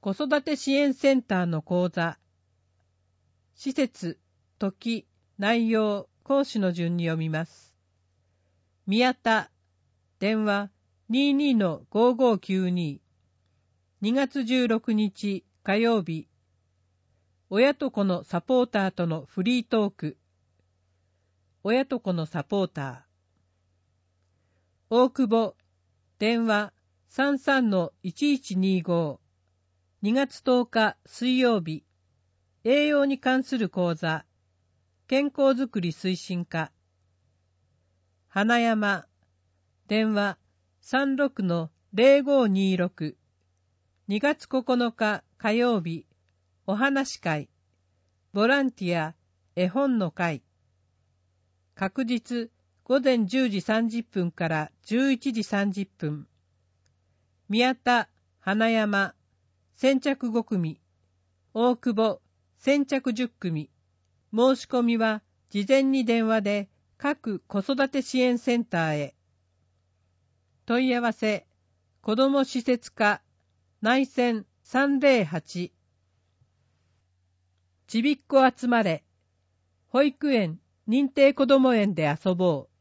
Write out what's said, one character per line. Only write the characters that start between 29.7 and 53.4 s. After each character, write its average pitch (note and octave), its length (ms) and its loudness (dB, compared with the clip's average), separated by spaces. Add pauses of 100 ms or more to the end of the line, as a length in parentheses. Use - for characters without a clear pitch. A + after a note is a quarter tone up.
二 G#3 100 0
月 C4+ 300 -2
十 B3 240 2
日 A3 400 0
水 B3+ 320 -2
曜 A#3 240 2
日。 D#3+ 200 -10 (800)
栄 C#4+ 260 2
養 C#4+ 180 2
に C#4 120 -2
関 C4 240 0
す C4 140 -6
る A3 140 -2
講 F3 240 -2
座。 D#3+ 320 -6 (800)
健 C#4 280 0
康 C4+ 240 2
づ C4 80 -2
く A3 140 -6
り E3+ 120 -2
推 F#3 220 -4
進 F3 300 -6
課。 D#3+ 280 -6 (1600)
花 A3 300 0
山、 G#3+ 480 0 (840)
電 A3 240 0
話 G3+ 240 -2 (460)
三 C4+ 340 -2
六 C#4 260 -2
の E3+ 280 -2 (240)
零 C4+ 260 6
五 C4+ 260 2
二 F#3+ 300 2
六。 F3 400 -4 (920)
二 G#3 120 -2
月 D4 260 -2
九 C4 160 -2
日 A#3 640 -2 (140)
火 G#3+ 140 -2
曜 A#3 280 0
日。 E3 240 -8 (600)
お G3 100 -4
話 C4+ 420 -2
会。 D3+ 300 -6 (840)
ボ G#3 120 0
ラ C#4 140 2
ン C4+ 100 0
テ G#3+ 140 -12
ィ E3+ 180 -2
ア、 D#3+ 120 -8 (420)
絵 F#3 120 0
本 B3+ 300 0
の F3+ 120 -2
会。 E3+ 320 -4 (1300)
確 G3 300 -4
日、 A#3 460 -6 (340)
午 C4+ 160 0
前 A#3+ 260 2
十 B3+ 220 0